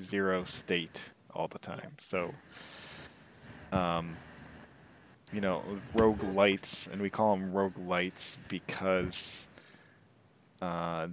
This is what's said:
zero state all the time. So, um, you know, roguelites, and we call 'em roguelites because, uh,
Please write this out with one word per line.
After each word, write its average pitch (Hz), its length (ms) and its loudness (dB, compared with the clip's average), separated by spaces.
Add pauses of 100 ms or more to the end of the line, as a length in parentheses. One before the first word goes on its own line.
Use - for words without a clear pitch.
zero 95 440 2
state - 680 -4 (220)
all 98 140 -2
the - 100 -12
time. - 400 -10
So, 90 360 -2 (1400)
um, 85 440 2 (1160)
you 104 80 -2
know, 95 220 2 (320)
roguelites, 104 960 6
and 95 100 -6
we 101 100 0
call 107 240 4
'em 95 180 -2
roguelites 92 840 0 (120)
because, - 1000 0 (1120)
uh, 85 520 -2